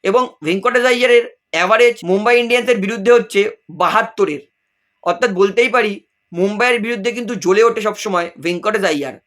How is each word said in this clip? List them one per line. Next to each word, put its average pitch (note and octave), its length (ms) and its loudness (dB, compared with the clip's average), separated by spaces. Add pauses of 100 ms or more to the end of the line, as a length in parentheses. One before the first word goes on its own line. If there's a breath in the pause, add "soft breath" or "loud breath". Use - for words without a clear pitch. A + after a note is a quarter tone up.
এবং G#3+ 200 2 (200)
ভেঙ্কটেশ G#3+ 420 0
আইয়ারের A#3+ 380 4 (280)
অ্যাভারেজ A3 520 2
মুম্বাই G#3 360 2
ইন্ডিয়ান্সের A#3+ 440 0
বিরুদ্ধে G#3+ 280 0
হচ্ছে A#3 300 2 (300)
বাহাত্তরের। E3 680 -2 (640)
অর্থাৎ G#3+ 280 -2
বলতেই G3+ 380 2
পারি G#3+ 240 0 (380)
মুম্বাইয়ের G#3 500 0
বিরুদ্ধে A3+ 300 -4
কিন্তু A#3 240 -6
জ্বলে F#3+ 280 2
ওঠে A3+ 180 0
সবসময় G3 460 -4 (120)
ভেঙ্কটেশ F3+ 520 -2
আইয়ার। C#3+ 240 -6 (120)